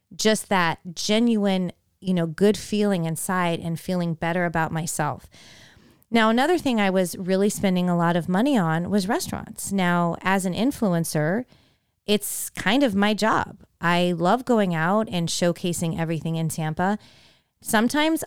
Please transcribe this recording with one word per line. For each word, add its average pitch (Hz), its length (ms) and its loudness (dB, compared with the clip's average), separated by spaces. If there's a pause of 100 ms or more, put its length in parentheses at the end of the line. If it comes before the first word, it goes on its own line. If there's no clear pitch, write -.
(140)
just 214 340 0
that 175 300 0 (160)
genuine, 202 800 0 (280)
you 185 140 -2
know, 170 140 0
good 196 280 2
feeling 202 480 0
inside 170 540 -2
and 165 220 -6
feeling 175 340 -2
better 170 300 -2
about 165 260 0
myself. 160 580 -4 (800)
Now, 220 220 4
another 277 260 2
thing 247 240 0
I 196 100 2
was 185 280 0
really 190 320 2
spending 180 400 0
a 175 60 2
lot 170 180 2
of 165 140 -2
money 233 280 2
on 170 340 0
was 190 180 0
restaurants. - 640 -6
Now, 175 500 2
as 190 240 0
an 175 80 -2
influencer, 180 920 0 (640)
it's - 440 -2
kind 240 320 0
of 240 120 2
my 208 200 2
job. - 500 -2 (160)
I 175 360 2
love 190 280 2
going 208 300 2
out 196 360 0
and 170 180 -2
showcasing 170 680 -2
everything 160 380 -4
in 160 120 -2
Tampa. 170 500 -2 (640)
Sometimes 294 680 0